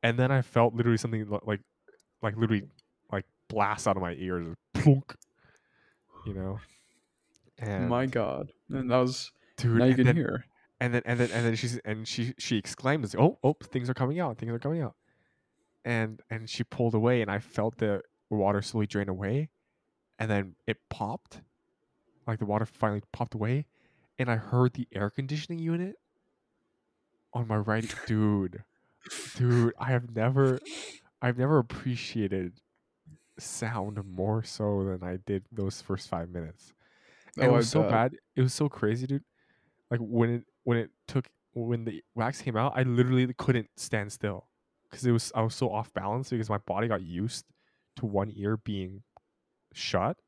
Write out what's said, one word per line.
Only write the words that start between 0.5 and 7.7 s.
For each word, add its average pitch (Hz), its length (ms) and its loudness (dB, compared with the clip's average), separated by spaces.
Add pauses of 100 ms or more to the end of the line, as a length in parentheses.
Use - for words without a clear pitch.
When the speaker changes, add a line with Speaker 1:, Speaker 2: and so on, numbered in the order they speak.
Speaker 1:
literally 117 220 4
something 110 320 -4
li-, 104 140 -4
like, 107 180 -2 (600)
like, 110 160 -2
literally, 113 280 2 (460)
like, 101 140 -4 (240)
blast 107 380 0
out 98 100 4
of 92 60 -4
my 87 120 -4
ears, 87 400 -4 (180)
plunk, 135 420 4 (1080)
you 104 120 -8
know? 95 240 -6 (1160)